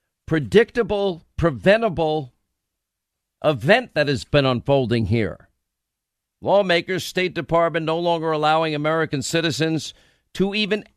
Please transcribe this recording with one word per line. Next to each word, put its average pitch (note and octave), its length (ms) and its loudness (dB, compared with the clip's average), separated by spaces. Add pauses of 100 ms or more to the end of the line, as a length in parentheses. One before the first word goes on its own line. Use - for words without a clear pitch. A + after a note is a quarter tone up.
(280)
predictable, G3 960 0 (140)
preventable D#3 960 0 (1080)
event D#3 520 0
that D3 140 0
has B2 160 -2
been C#3+ 200 2
unfolding A#2+ 600 0
here. G#2 420 -2 (920)
Lawmakers, F3 640 0
State F3+ 300 -4
Department E3 540 0
no D#3+ 100 0
longer E3+ 340 -2
allowing D#3 440 0
American D3+ 480 -2
citizens D#3+ 720 -2 (380)
to G3 200 -2
even G#3 300 -2 (140)